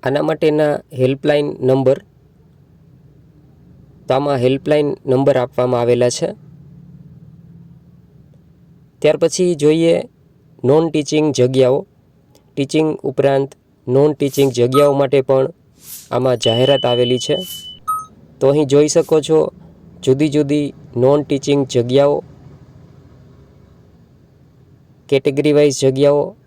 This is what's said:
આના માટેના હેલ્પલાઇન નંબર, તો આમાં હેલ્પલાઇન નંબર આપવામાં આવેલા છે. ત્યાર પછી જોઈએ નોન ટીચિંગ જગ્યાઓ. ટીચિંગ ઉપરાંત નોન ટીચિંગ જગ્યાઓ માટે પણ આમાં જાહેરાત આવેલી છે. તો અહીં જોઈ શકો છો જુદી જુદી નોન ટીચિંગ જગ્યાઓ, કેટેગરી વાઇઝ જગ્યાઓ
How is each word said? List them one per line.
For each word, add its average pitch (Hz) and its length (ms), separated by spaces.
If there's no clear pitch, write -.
આના 143 240
માટેના 151 460
હેલ્પલાઇન 147 480
નંબર, 131 320
તો - 100
આમાં 139 280
હેલ્પલાઇન 147 460
નંબર 135 260
આપવામાં 123 440
આવેલા 120 360
છે. 165 100
ત્યાર 156 200
પછી 175 280
જોઈએ 165 320
નોન 147 240
ટીચિંગ 151 400
જગ્યાઓ. 131 420
ટીચિંગ 156 360
ઉપરાંત 139 400
નોન 135 280
ટીચિંગ 139 420
જગ્યાઓ 131 420
માટે 139 280
પણ 135 240
આમાં 123 300
જાહેરાત 127 400
આવેલી 123 400
છે. 147 100
તો 131 120
અહીં 147 200
જોઈ 147 240
શકો 160 220
છો 156 120
જુદી 139 320
જુદી 147 300
નોન 143 220
ટીચિંગ 143 360
જગ્યાઓ, 135 440
કેટેગરી 143 480
વાઇઝ 147 260
જગ્યાઓ 143 400